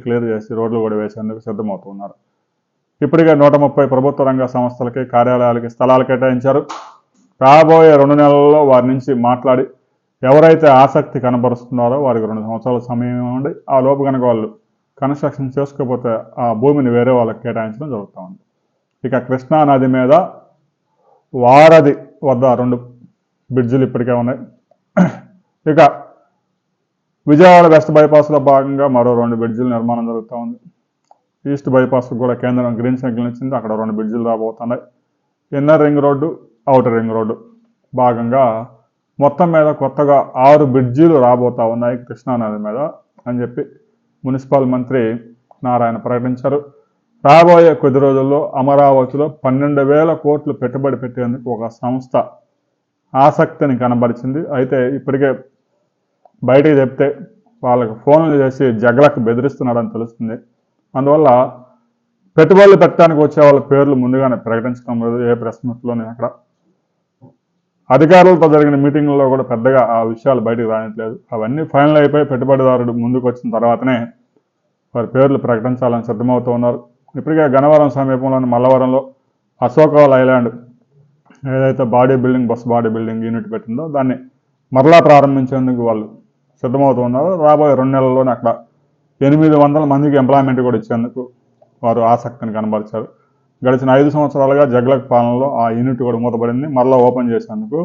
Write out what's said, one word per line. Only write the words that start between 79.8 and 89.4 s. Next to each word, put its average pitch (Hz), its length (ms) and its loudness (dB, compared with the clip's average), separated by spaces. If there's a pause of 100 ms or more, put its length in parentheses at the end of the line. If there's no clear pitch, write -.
లైలాండ్ 127 360 2 (1080)
ఏదైతే 135 260 0
బాడీ 123 320 2
బిల్డింగ్, 127 320 -2
బస్ 117 200 -6
బాడీ 117 220 -2
బిల్డింగ్ 113 340 -6
యూనిట్ 113 280 -8
పెట్టిందో 113 360 -10
దాన్ని 131 280 -4 (560)
మరలా 147 280 4
ప్రారంభించేందుకు 135 840 2
వాళ్ళు 110 260 -4 (560)
సిద్ధమవుతూ 131 380 0
ఉన్నారు. 127 300 -2 (120)
రాబోయే 147 320 4
రెండు 131 220 0
నెలల్లోనే 131 340 0
అక్కడ 117 180 -4 (720)
ఎనిమిది 151 340 4